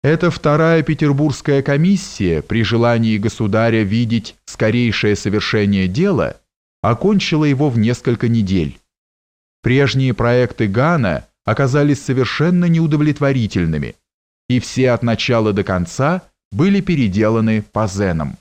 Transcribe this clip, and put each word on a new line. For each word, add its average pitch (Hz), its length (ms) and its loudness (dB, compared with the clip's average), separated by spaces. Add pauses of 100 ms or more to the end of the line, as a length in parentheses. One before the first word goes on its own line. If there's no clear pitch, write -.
Эта 165 280 0
вторая 160 540 2
петербургская 143 760 0
комиссия, 143 800 0
при 110 220 -2
желании 113 560 2
государя 110 640 0
видеть 113 540 -2 (100)
скорейшее 110 680 0
совершение 101 720 0
дела, 120 480 0 (460)
окончила 156 640 0
его 143 240 2
в 117 100 0
несколько 120 500 0
недель. 95 500 0 (800)
Прежние 131 540 2
проекты 120 540 0
Гана 120 580 0 (180)
оказались 139 560 0
совершенно 151 680 0
неудовлетворительными, 139 1300 0 (520)
и 123 120 2
все 127 320 0
от 117 100 0
начала 113 500 0
до 98 120 0
конца 127 580 -2 (300)
были 190 280 2
переделаны 110 840 0
Пазеном. 95 800 -4